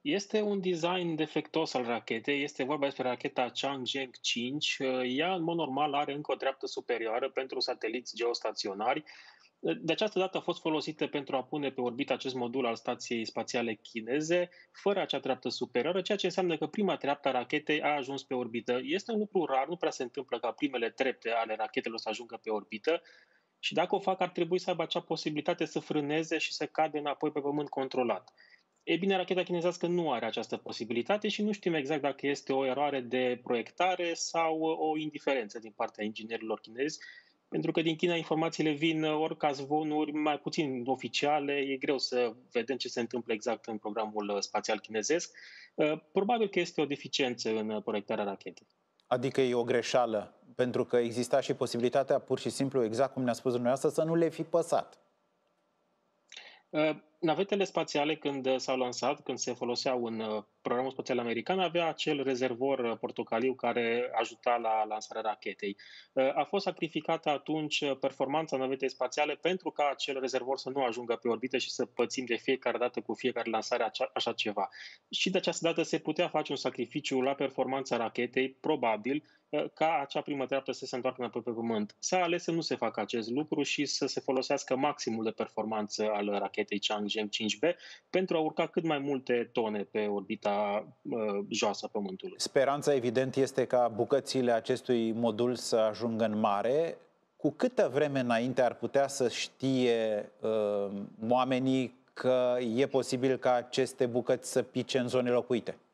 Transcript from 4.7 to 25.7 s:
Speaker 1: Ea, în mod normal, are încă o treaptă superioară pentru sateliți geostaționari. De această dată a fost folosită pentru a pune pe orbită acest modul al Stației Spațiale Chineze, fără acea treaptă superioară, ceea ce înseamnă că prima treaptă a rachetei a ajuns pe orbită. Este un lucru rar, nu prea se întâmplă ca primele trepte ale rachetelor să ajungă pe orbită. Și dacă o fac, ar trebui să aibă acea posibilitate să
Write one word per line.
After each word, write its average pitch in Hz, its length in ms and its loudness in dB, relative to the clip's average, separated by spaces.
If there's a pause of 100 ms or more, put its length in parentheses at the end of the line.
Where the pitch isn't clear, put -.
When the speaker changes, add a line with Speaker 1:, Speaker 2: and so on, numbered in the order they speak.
Speaker 1:
Ea, 147 300 0
în 175 80 -2
mod 170 140 0
normal, 143 380 0
are 143 180 0
încă 143 200 -4
o 127 40 0
treaptă 135 300 -2
superioară 117 640 -2
pentru 131 300 -4
sateliți 120 560 -4
geostaționari. 117 880 -2 (540)
De 165 340 -2
această 208 260 0
dată 185 180 0
a 156 40 0
fost - 200 -2
folosită 156 460 -2
pentru 143 300 -4
a 127 80 0
pune 143 260 -2
pe 131 100 -6
orbită 123 320 0
acest 127 220 -2
modul 123 320 0
al 113 100 0
Stației 117 500 -4
Spațiale 117 480 -2
Chineze, 156 760 0 (240)
fără 196 280 0
acea 143 200 -2
treaptă 131 280 -2
superioară, 131 520 0
ceea 202 180 0
ce 190 80 0
înseamnă 175 300 2
că 156 100 -2
prima 175 300 0
treaptă 139 320 0
a 135 40 2
rachetei 151 500 0
a 147 140 2
ajuns 135 260 -4
pe - 120 -6
orbită. 120 480 0
Este 170 300 -4
un 214 60 0
lucru 196 260 2
rar, 135 240 2
nu 175 80 -4
prea 160 140 0
se - 120 -6
întâmplă 123 360 -4
ca 113 120 -2
primele 123 400 -2
trepte 123 400 -2
ale 113 280 0
rachetelor 113 400 -4
să - 100 -6
ajungă 117 340 -8
pe 113 80 -6
orbită. 107 520 -2 (560)
Și - 160 -4
dacă 175 200 2
o 190 60 0
fac, 190 200 0
ar 180 80 2
trebui 175 300 0
să 185 120 -2
aibă 165 120 -2
acea 160 180 -2
posibilitate 160 640 -2
să 156 140 -4